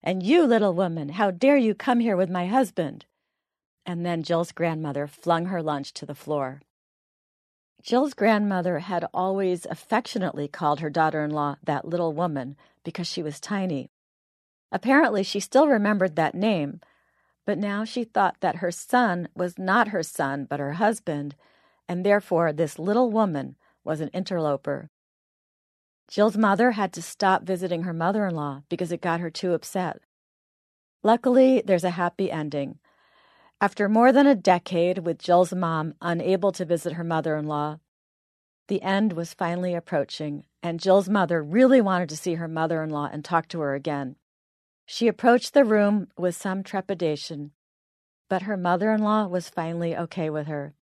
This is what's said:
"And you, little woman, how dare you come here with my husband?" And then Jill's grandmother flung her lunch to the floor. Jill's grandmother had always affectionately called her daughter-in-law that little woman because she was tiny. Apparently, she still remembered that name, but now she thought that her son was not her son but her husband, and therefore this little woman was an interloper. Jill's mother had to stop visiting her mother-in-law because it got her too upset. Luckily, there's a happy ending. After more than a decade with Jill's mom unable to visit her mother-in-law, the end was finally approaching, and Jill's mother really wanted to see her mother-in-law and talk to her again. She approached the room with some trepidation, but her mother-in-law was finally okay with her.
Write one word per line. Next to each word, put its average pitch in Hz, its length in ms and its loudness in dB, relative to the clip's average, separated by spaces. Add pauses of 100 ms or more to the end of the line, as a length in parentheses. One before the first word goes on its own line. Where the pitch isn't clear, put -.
"And 185 180 -2
you, 302 240 4
little 214 300 4
woman, 165 340 -2
how 196 220 0
dare 262 260 4
you 220 160 2
come 240 260 0
here 226 160 2
with 175 140 0
my 180 160 -4
husband?" 185 640 -2 (800)
And 175 180 -6
then 170 160 -2
Jill's 165 300 -2
grandmother 156 560 -4
flung 165 380 0
her 185 180 -4
lunch 147 320 -4
to - 100 -14
the 147 80 -10
floor. 143 480 -6 (1200)
Jill's 269 340 0
grandmother 196 640 0
had 180 340 -4
always 185 540 -2
affectionately 185 800 -4
called 151 320 -2
her 156 100 -6
daughter-in-law 151 760 0
that 143 220 -4
little 165 280 -2
woman 143 440 -4 (260)
because 170 220 -8
she - 160 -8
was 151 180 -8
tiny. 190 520 -6 (800)
Apparently, 226 500 2
she 202 180 -4
still 277 280 4
remembered 208 480 2
that 156 180 2
name, 170 480 -2 (640)
but 208 140 -2
now 202 240 -4
she 233 200 -6
thought 196 360 0
that 165 160 0
her 175 160 -4
son 190 640 0
was 180 240 -4
not 208 300 2
her 202 120 -4
son 139 440 -4
but 143 140 -6
her 143 140 -4
husband, 160 640 -2 (520)
and 180 160 -6
therefore 180 480 2
this 151 280 -4
little 214 320 0
woman 151 440 -2 (280)
was 156 180 -4
an 147 80 -6
interloper. 156 800 -4 (1160)
Jill's 208 300 2
mother 220 340 4
had 196 220 -2
to 170 100 -12
stop - 400 0
visiting 175 400 -4
her 180 100 -6
mother-in-law 165 760 -2
because 175 240 -6
it 170 100 -6
got 170 180 -2
her 170 100 -6
too 180 240 -2
upset. - 480 -6 (1000)
Luckily, 247 580 6
there's 180 220 2
a 180 80 0
happy 175 400 -2
ending. 147 480 -6 (840)
After 202 260 0
more 233 240 6
than 277 160 8
a 277 80 6
decade 180 640 2
with 165 180 -4
Jill's 175 360 4
mom 165 480 -2
unable 175 500 0
to 180 140 -6
visit 165 280 -2
her 170 120 -6
mother-in-law, 151 760 -2 (880)
the 202 140 -2
end 196 320 0
was 165 200 -6
finally 180 400 -4
approaching, 151 720 -6 (160)
and 170 180 -6
Jill's 190 280 6
mother 175 340 2
really 240 380 6
wanted 180 300 2
to 156 80 -10
see 175 180 -2
her 165 140 -6
mother-in-law 160 640 -2
and 151 100 -8
talk 165 240 0
to 165 140 -8
her 139 120 -2
again. 139 440 -6 (680)
She - 220 -2
approached 233 460 2
the 277 100 8
room 208 540 2
with 175 180 -2
some 190 280 -6
trepidation, 160 880 -6 (760)
but 185 140 0
her 202 160 -6
mother-in-law 208 680 2
was 180 220 -4
finally 170 460 -4
okay 165 340 -6
with 151 180 -6
her. 147 380 -8